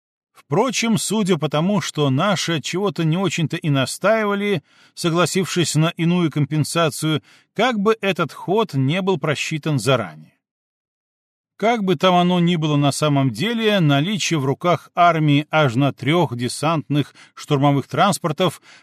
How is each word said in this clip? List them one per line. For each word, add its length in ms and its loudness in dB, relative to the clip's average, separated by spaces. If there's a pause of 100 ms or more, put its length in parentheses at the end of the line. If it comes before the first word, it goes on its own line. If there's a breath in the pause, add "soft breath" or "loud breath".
(320)
Впрочем, 640 0
судя 400 0
по 100 -4
тому, 320 0
что 300 -2
наши 440 0
отчего-то 500 -4
не 120 2
очень-то 400 -2
и 140 -4
настаивали, 920 0 (300 soft breath)
согласившись 840 0
на 140 2
иную 420 0
компенсацию, 880 -2 (320 soft breath)
как 240 0
бы 220 2
этот 320 -2
ход 420 -2
не 280 0
был 160 0
просчитан 600 -4
заранее. 560 -4 (1200)
Как 280 0
бы 100 2
там 220 2
оно 240 4
ни 160 2
было 180 0
на 160 4
самом 400 2
деле, 480 0
наличие 600 0
в 40 -4
руках 520 -2
армии 560 4
аж 240 2
на 160 0
трёх 440 0
десантных 800 -4 (200 loud breath)
штурмовых 520 0
транспортов, 720 0 (220 loud breath)